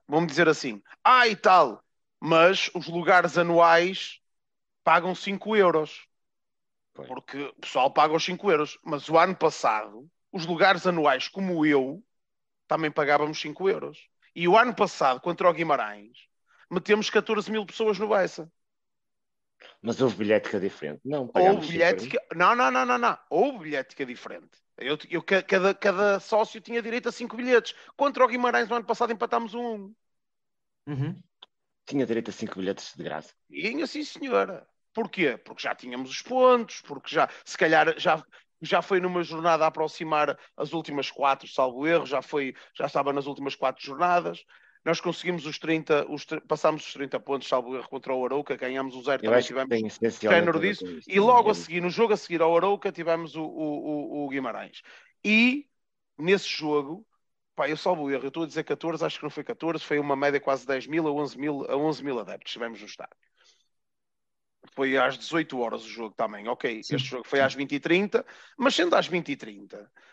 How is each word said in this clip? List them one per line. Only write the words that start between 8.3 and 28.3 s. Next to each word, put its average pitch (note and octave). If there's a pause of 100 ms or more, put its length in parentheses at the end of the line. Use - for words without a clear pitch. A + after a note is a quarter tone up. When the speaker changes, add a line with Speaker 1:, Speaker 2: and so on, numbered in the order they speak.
Speaker 1:
euros. D3+
Mas C#3+
o D#3+
ano F3+
passado, A2+ (240)
os E3+
lugares F3+
anuais, D3
como F3+
eu, C#3+ (680)
também D3+
pagávamos D3
cinco E3
euros. - (260)
E E3+
o F#3+
ano A#3+
passado, C#3+
contra -
o E3+
Guimarães, A#2+ (420)
metemos G#3
catorze G#3
mil G#3+
pessoas G#3+
no G#3
Bessa. F#3 (1300)
Speaker 2:
Mas A2+
houve A#2+
bilhética G#2
diferente? D2+
Não, C3+
Speaker 1:
Houve -
Speaker 2:
pagámos F3+
cinco E3+
euros. -
Speaker 1:
bilhética, - (120)
não, F3+
não, B3+
não, B3+
não, B3
não. A#3 (120)
Houve G3+
bilhética C#3+
diferente. - (160)
Eu, C#3 (140)
eu, E3
ca-, F#3
cada, F#3+
cada G3
sócio A3
tinha A#3
direito A#3
a A3
cinco A#3
bilhetes. B3 (220)
Contra B3+
o B3+
Guimarães, A#3+